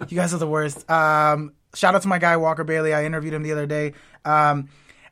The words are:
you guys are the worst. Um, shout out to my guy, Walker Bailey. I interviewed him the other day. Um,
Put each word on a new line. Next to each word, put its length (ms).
you 100
guys 160
are 40
the 80
worst. 440
Um, 640
shout 200
out 80
to 60
my 100
guy, 180
Walker 280
Bailey. 280
I 140
interviewed 260
him 100
the 100
other 140
day. 280
Um, 420